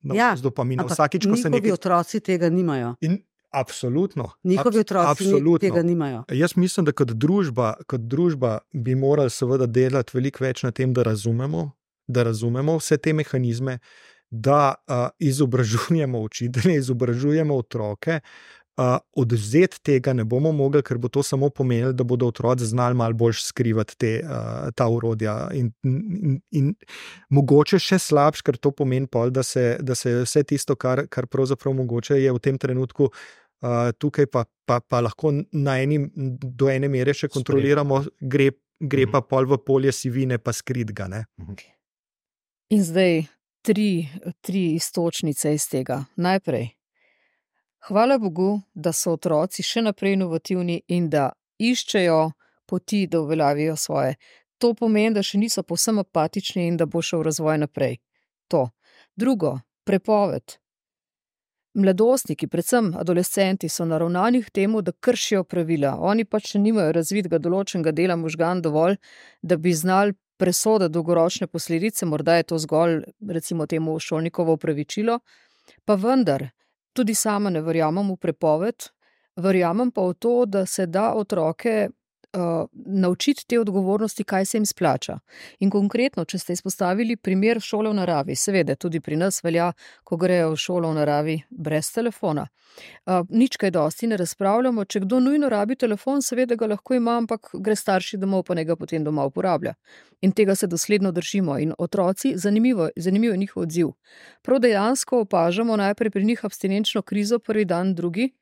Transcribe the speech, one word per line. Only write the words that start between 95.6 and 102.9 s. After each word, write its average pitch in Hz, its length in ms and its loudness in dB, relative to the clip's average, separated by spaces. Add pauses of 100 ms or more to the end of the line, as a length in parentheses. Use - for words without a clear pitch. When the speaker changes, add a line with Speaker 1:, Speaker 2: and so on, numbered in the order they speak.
Speaker 4:
telefon, 247 440 -2
seveda 240 360 -2
ga 226 100 -2
lahko 214 280 -2
ima, 233 220 2
ampak 226 360 -4
gre 202 240 -2
starši 190 400 -2
domov, 190 260 0
pa 180 120 -4
naj 165 100 -2
ga 160 120 0
potem 156 280 -4
doma 151 200 -2
uporablja. 175 500 -2 (480)
In 190 100 4
tega 202 220 4
se 196 120 -2
dosledno 190 460 0
držimo. 170 440 -2
In 147 200 -2
otroci, 190 580 0
zanimivo, 208 600 2